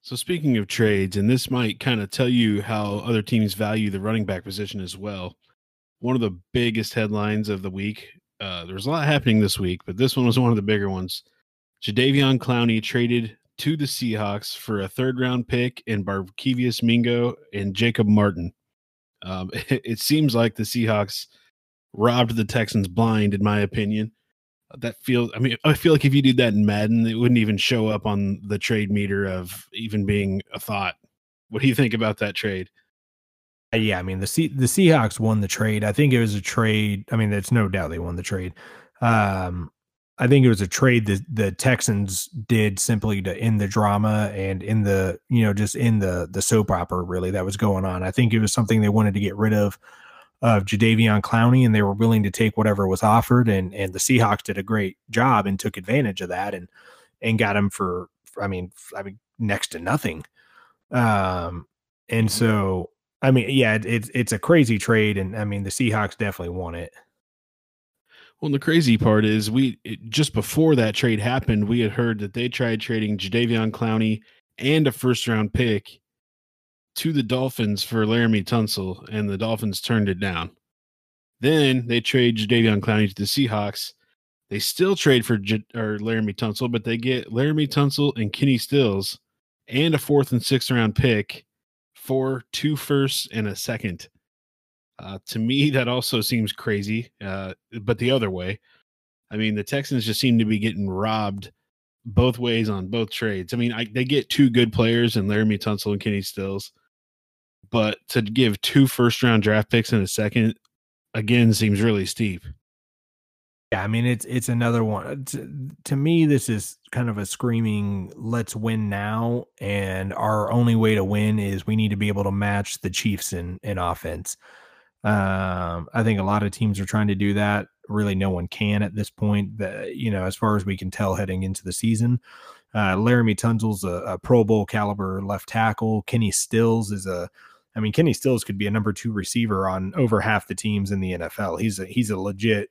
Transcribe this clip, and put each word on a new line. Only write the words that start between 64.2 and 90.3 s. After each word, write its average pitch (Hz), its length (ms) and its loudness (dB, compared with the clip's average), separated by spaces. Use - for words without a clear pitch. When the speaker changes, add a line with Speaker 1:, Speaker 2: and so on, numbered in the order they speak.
Speaker 2:
a 107 80 -2
crazy 120 400 4
trade. 107 400 2
And 95 180 -6
I 107 80 -4
mean, 101 160 -4
the 98 80 -6
Seahawks 110 480 -2
definitely 92 400 -6
won 85 160 -8
it. 85 180 -12
Speaker 1:
Well, 156 120 -2
the 139 80 0
crazy 147 400 4
part 107 260 4
is 107 240 2
we, 127 340 0
it, 110 280 -12
just 147 200 0
before 151 440 2
that 110 180 2
trade 113 260 0
happened, 110 480 0
we 120 120 0
had 110 100 2
heard 113 300 -2
that 101 160 -8
they 120 120 -4
tried 117 320 -2
trading 107 380 -2
Jadeveon 113 540 0
Clowney 110 500 0
and 151 260 2
a 131 60 2
first 127 360 0
round 107 280 0
pick 113 440 -2
to 160 140 -2
the 143 120 2
Dolphins 113 600 -2
for 110 220 0
Laremy 113 380 2
Tunsil, 104 680 -2
and 107 160 -2
the 98 120 -4
Dolphins 110 420 -4
turned 110 260 2
it 92 120 -2
down. 85 320 -4
Then 131 480 2
they 117 120 2
trade 120 380 2
Jadeveon 110 420 4
Clowney 107 300 2
to 95 60 -10
the 104 80 -4
Seahawks. 107 720 -2
They 101 80 -6
still 185 360 0
trade 131 300 4
for 113 120 2
J-, 104 360 -2
or 107 240 -4
Laremy 110 380 -2
Tunsil, 120 360 -4
but 113 120 -2
they 117 140 -2
get 123 340 -4
Laremy 147 360 0
Tunsil 143 540 2
and 104 100 -2
Kenny 135 280 2
Stills 107 600 0
and 151 280 0
a 139 40 0
fourth 143 320 2